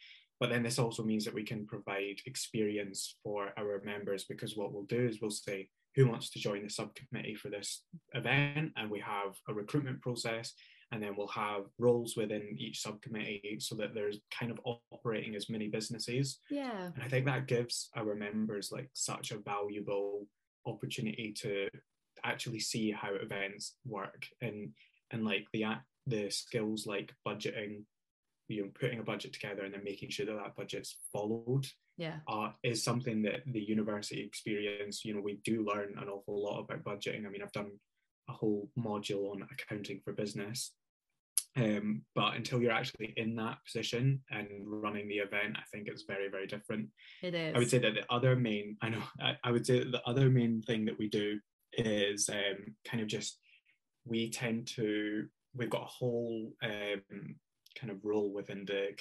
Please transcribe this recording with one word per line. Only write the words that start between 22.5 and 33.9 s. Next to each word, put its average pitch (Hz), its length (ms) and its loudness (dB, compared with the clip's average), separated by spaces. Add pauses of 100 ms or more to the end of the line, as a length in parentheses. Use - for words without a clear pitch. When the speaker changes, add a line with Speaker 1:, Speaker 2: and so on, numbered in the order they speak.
Speaker 1:
see 107 320 0
how 101 240 -2
events 101 640 -4 (100)
work 98 400 -6 (140)
and, 104 300 -4 (420)
and, 113 120 0
like, 101 280 2
the 110 100 2
a-, 113 220 -2 (240)
the 104 200 2
skills 107 580 -2
like 107 280 -2 (120)
budgeting, 104 560 -4 (640)
you 107 140 -2
know, 98 160 -6
putting 120 200 -2
a 107 60 -6
budget 107 280 -4
together 101 300 -6
and 98 100 -6
then 98 120 -8
making 101 260 -6
sure 101 160 -2
that 107 80 -2
that 101 220 -6
budget's 101 400 -8 (160)
followed, 117 560 2 (300)
Speaker 2:
Yeah. 160 180 -4 (100)
Speaker 1:
uh, 110 240 0 (140)
is 117 180 2
something 117 400 2
that 104 240 0
the 113 140 0
university 107 640 0